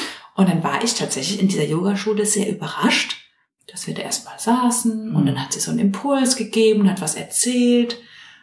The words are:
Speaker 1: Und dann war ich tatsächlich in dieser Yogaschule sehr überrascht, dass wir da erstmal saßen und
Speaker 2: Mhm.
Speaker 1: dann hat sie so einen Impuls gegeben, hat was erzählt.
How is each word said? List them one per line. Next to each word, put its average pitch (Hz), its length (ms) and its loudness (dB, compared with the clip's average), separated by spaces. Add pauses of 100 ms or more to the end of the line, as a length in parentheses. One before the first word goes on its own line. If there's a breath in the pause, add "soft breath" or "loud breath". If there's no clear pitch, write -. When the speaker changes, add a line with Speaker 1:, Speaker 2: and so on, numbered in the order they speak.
(340 loud breath)
Speaker 1:
Und 196 140 4
dann 160 160 0
war - 180 0
ich 233 120 0
tatsächlich 165 460 -4
in 190 80 4
dieser 165 180 0
Yogaschule 196 600 0
sehr - 240 0
überrascht, - 680 -2 (540)
dass - 160 -12
wir 160 80 -6
da - 80 -6
erstmal - 360 -8
saßen 233 760 0
und 147 80 4
Speaker 2:
Mhm. 139 40 4
Speaker 1:
dann 135 160 0
hat - 100 -8
sie - 80 -6
so - 100 -4
einen 160 100 -2
Impuls 254 560 2
gegeben, 214 540 2
hat 180 120 -4
was 160 120 -4
erzählt. 240 840 0 (420 loud breath)